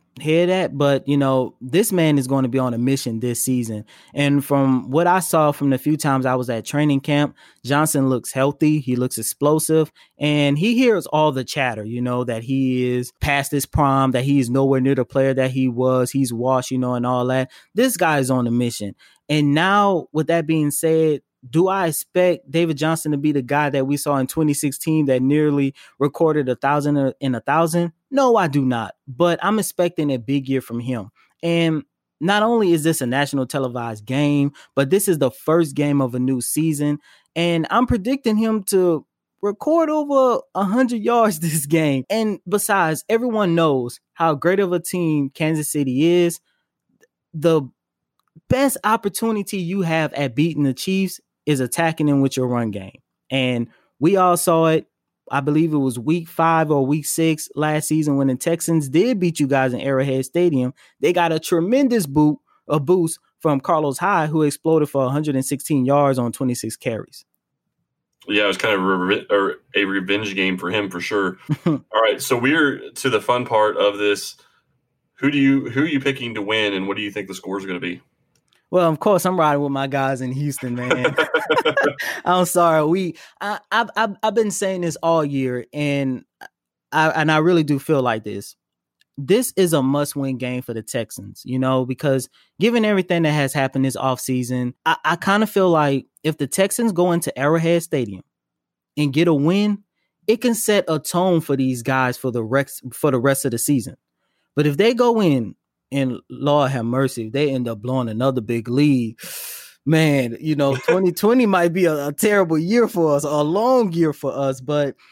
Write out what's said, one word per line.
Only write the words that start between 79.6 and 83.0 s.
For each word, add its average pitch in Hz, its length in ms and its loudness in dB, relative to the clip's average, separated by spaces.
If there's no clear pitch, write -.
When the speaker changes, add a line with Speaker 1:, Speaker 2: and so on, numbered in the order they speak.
Speaker 1:
with 143 100 -2
my 139 160 -2
guys 135 320 -2
in 127 140 -6
Houston, 135 420 -6
man. 123 400 -2
<laughs> 466 300 0
Speaker 2:
<laughs> - 400 -6
Speaker 1:
I'm 180 200 2
sorry. 165 380 4
We, 170 320 0